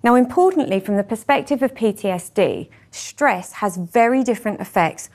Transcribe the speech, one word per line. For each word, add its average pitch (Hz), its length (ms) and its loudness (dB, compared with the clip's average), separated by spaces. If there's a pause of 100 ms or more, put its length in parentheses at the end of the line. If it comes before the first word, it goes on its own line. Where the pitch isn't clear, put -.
Now, 240 120 4
importantly, 254 640 2
from 202 160 -2
the 202 80 0
perspective 240 580 -2
of 262 120 -2
P 220 180 0
T 214 160 -6
S 180 220 -6
D, 127 400 0 (200)
stress - 600 -4
has 190 240 -4
very 233 480 0
different 214 360 -4
effects - 540 -2